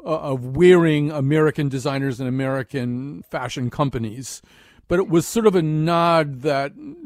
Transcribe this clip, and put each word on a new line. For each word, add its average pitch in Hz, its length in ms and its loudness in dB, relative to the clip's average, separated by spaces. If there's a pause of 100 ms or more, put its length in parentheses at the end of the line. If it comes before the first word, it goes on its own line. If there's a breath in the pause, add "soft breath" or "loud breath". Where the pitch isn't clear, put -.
uh, 196 40 -8
of 131 460 -4
wearing 165 540 6
American 151 580 0
designers 135 520 -4
and 131 100 -6
American 131 920 -6
fashion 127 480 -6
companies. 123 720 -6 (440 soft breath)
But 175 120 0
it - 100 -2
was 160 160 2
sort 220 220 2
of 190 80 4
a 175 80 2
nod 156 800 0
that 143 320 -2 (320)